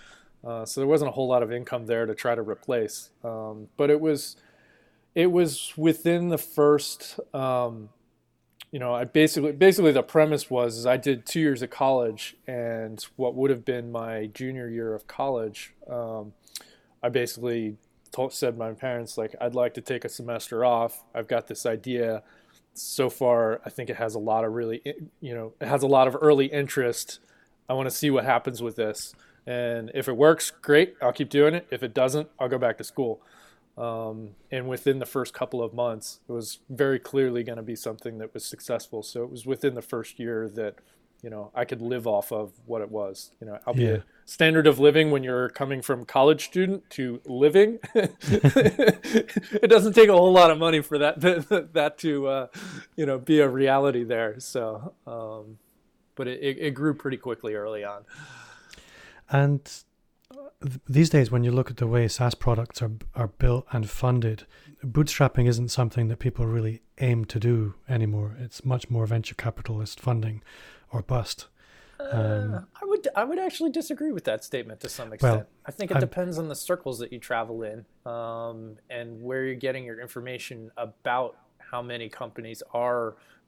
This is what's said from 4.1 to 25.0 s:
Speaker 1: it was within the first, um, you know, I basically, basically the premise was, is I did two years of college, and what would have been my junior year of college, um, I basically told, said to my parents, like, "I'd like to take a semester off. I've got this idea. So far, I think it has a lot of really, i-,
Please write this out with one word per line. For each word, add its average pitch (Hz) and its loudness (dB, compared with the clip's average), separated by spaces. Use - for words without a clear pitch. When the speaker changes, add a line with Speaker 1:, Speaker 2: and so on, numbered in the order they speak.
Speaker 1:
it 175 4
was 170 0
within 170 2
the 160 0
first, - 2
um, 123 -2
you 147 -10
know, 123 -2
I 123 -2
basically, 151 2
basically 180 6
the 127 4
premise 151 2
was, 120 0
is 120 -4
I 127 4
did 127 -2
two 165 -4
years 139 2
of 120 -8
college, 123 -2
and 113 -8
what 127 -2
would 135 2
have 120 0
been 120 -4
my 113 -6
junior 127 -10
year 113 -6
of - -12
college, 120 -6
um, 113 -8
I 123 0
basically 117 -4
told, 127 -4
said 127 -2
to 117 -10
my 113 -6
parents, 120 -8
like, 110 -6
"I'd 123 -4
like 123 0
to 120 -10
take 123 -6
a 117 -6
semester 117 -6
off. 117 0
I've 117 -6
got 117 -2
this 113 -8
idea. 113 -2
So - -2
far, 117 2
I 107 -12
think 123 -10
it 113 -6
has 113 -4
a 113 -6
lot 110 0
of 110 -2
really, 117 -4
i-, 151 -8